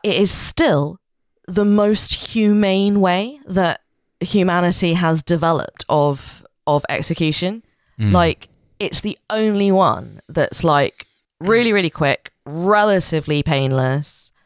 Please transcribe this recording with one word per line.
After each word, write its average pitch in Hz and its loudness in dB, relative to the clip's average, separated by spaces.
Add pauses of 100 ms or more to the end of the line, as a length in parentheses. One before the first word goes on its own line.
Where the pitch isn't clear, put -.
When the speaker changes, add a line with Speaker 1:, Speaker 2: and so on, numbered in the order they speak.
Speaker 1:
it 196 0
is 190 2
still 170 -2 (480)
the 190 0
most 208 2
humane 202 0
way 196 -2
that 180 0 (380)
humanity 175 0
has 165 0
developed 165 -2
of, 147 -2 (220)
of 147 0
execution. 175 -4 (360)
Speaker 2:
Mm. 110 2
Speaker 1:
Like, 170 2 (300)
it's - -6
the 208 -6 (140)
only 208 2
one 160 0
that's, - -2
like, 147 0 (320)
really, 226 2
really 185 0
quick, - -2 (140)
relatively 175 0
painless. 135 -2 (140)